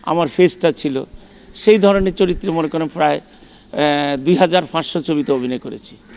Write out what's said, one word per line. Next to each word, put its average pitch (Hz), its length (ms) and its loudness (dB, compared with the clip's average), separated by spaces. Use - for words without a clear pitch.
আমার 165 240 0
ফেসটা 175 440 2
ছিল। 135 320 -4
সেই 220 220 4
ধরনের 196 380 2
চরিত্রে 180 360 0
মনে 165 160 -2
করেন 160 200 -4
প্রায়, 147 300 0
আহ, - 1000 -4
দুই 143 180 2
হাজার 180 360 2
পাঁচশো 165 280 -4
ছবিতে 147 320 -2
অভিনয় 127 280 -4
করেছি। 110 360 -14